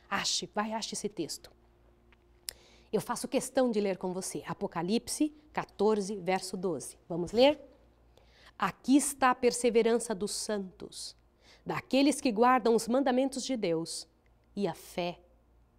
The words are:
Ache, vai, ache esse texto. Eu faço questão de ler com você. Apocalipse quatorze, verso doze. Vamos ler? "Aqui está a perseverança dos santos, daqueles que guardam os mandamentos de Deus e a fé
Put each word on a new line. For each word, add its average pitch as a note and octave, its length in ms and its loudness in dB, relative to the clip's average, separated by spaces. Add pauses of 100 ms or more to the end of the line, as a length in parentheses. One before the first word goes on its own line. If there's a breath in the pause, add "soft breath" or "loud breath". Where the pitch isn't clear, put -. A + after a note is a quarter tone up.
Ache, F#3+ 440 -2
vai, G#3+ 200 -4
ache G#3+ 200 -6
esse G3+ 140 -6
texto. - 420 -8 (1400 loud breath)
Eu G#3 80 0
faço A#3+ 300 -6
questão B3+ 420 2
de G#3 80 2
ler G3 180 0
com F#3 140 -4
você. F3+ 340 -6
Apocalipse G3 880 -2 (200 loud breath)
quatorze, G3+ 640 0
verso F#3 400 -2
doze. F3+ 400 -6 (100)
Vamos E3+ 240 -4
ler? C4+ 300 6 (960 soft breath)
"Aqui B3 380 2
está C4 320 2
a B3+ 60 2
perseverança A#3 800 2
dos G3 180 -4
santos, - 840 -8 (500 soft breath)
daqueles C#4 540 2
que B3+ 120 0
guardam A#3 440 4
os G#3+ 120 0
mandamentos B3+ 560 0
de C4 120 -4
Deus E3 520 -4 (480)
e G3+ 120 -2
a D#3+ 60 -2
fé - 460 -6 (600)